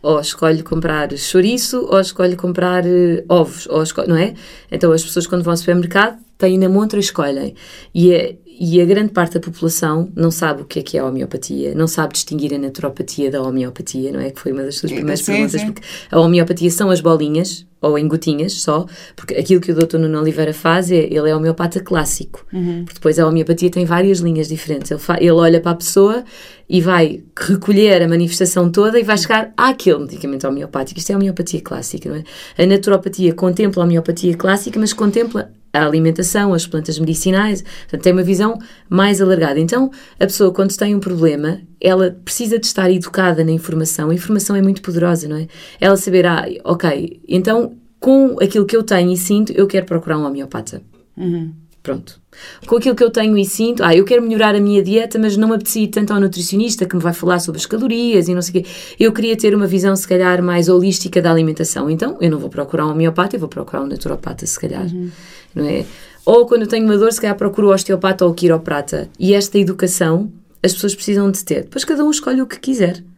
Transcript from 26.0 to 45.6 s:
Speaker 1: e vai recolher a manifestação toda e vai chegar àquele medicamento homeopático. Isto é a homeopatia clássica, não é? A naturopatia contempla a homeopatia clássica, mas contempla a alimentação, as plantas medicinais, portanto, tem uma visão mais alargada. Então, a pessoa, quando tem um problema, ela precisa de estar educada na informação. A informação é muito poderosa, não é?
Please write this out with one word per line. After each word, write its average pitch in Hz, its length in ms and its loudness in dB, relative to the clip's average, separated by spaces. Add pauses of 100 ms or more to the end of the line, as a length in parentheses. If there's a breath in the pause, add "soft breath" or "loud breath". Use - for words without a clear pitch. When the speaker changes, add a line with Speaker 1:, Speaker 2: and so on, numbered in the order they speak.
Speaker 1:
e 180 120 2
vai 165 440 2 (120)
recolher 196 680 4
a 165 60 2
manifestação 170 640 2
toda 220 300 2
e - 20 -2
vai 208 160 0
chegar 220 380 -2
àquele 220 420 2
medicamento 139 480 -8
homeopático. 139 520 -6
Isto 170 120 -10
é 202 40 0
a 196 40 0
homeopatia 175 420 -2
clássica, - 480 -10
não 147 80 -8
é? 156 60 -10 (340 loud breath)
A 180 100 4
naturopatia 190 680 2
contempla 185 480 0
a - 40 2
homeopatia 170 500 0
clássica, 196 420 -2
mas 214 140 0
contempla 226 580 -2 (240)
a 147 100 2
alimentação, 165 680 0
as 165 120 -2
plantas 156 340 -6
medicinais, 185 640 0
portanto, - 400 -10
tem 180 100 4
uma 185 100 2
visão 202 340 0 (320 loud breath)
mais 196 320 2
alargada. 165 380 2
Então, 240 320 0 (280 loud breath)
a - 60 2
pessoa, 196 280 2
quando 190 240 -2
tem 208 180 0
um 202 60 0
problema, 165 600 0 (200)
ela 185 440 2
precisa 226 340 -2
de 220 80 -4
estar 185 240 2
educada 175 540 2
na 160 60 2
informação. 160 600 -2
A 170 40 2
informação 202 400 -2
é 196 80 2
muito 190 180 2
poderosa, 170 460 0
não 151 100 -6
é? 160 120 -8 (320 loud breath)